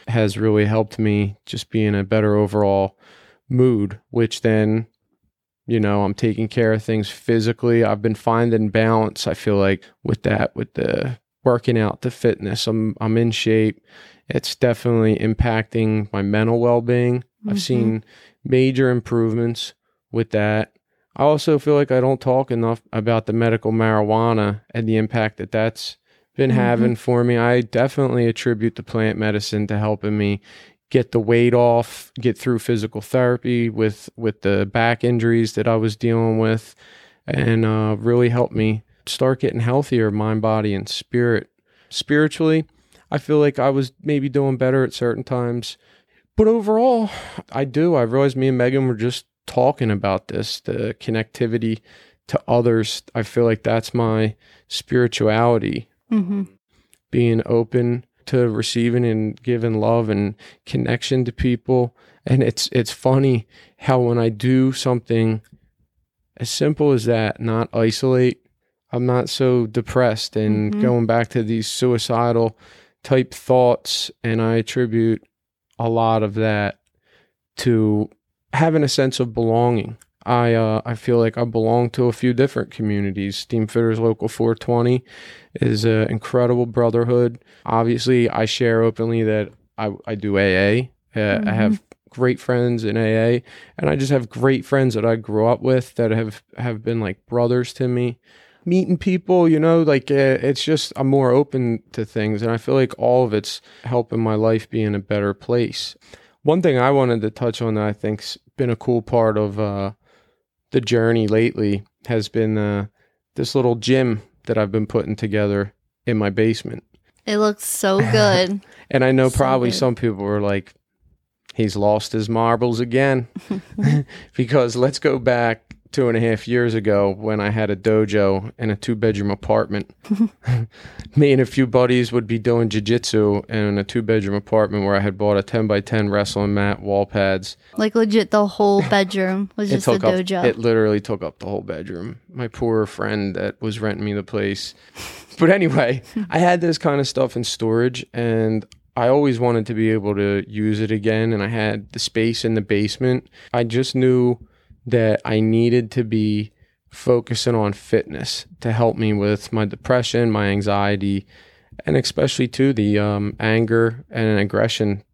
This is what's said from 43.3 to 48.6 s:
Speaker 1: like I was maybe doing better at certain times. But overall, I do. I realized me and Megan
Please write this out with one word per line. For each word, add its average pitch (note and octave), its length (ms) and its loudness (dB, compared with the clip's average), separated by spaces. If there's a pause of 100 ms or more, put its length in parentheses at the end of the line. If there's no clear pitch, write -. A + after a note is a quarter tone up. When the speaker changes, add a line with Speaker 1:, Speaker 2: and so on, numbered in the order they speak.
Speaker 1:
like D3 220 2
I C3+ 100 2
was C3+ 220 -2 (100)
maybe C#3+ 260 -2
doing C3+ 280 0
better C3 280 2
at A#2+ 80 -4
certain A#2+ 320 -4
times. A#2+ 520 -6 (600)
But G#3+ 100 4
overall, A3 640 2 (400)
I C#3 140 -2
do. D3+ 320 2
I B2+ 60 4
realized B2+ 340 2
me C3 120 0
and C3 80 2
Megan C3 300 2